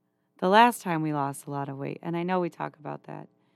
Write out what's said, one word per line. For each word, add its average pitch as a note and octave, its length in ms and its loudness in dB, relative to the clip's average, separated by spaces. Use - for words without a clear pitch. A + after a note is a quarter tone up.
the F#3 100 0
last A#3 320 8
time E3 200 -2
we D#3 120 -2
lost C#3 320 -4
a C#3+ 60 -10
lot C#3 180 -6
of C#3 80 -10
weight, C#3 240 -8
and E3+ 160 -6
I E3+ 60 -4
know F#3 160 0
we E3+ 100 -2
talk D3 300 -10
about C#3+ 240 -12
that, G#2 240 -16